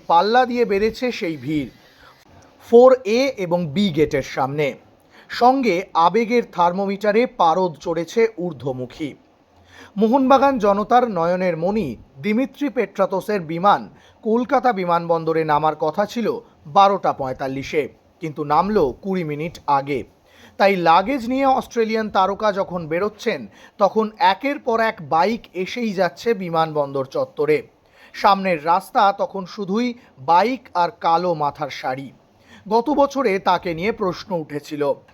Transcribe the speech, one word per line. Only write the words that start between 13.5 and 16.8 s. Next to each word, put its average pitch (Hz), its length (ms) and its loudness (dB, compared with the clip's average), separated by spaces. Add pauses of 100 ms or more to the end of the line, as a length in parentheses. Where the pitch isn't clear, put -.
কলকাতা 247 520 0
বিমানবন্দরে 170 680 0
নামার 151 320 0
কথা 160 300 -2
ছিল 190 340 -4 (280)
বারোটা 185 460 4